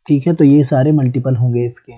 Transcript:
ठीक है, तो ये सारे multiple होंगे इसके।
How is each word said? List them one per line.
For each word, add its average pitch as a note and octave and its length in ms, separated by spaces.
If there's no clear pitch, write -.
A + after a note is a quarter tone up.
ठीक C#3+ 180
है, E3+ 80
तो E3 100
ये C#3+ 200
सारे C#3 280
multiple B2+ 440
होंगे A#2+ 280
इसके। A#2+ 340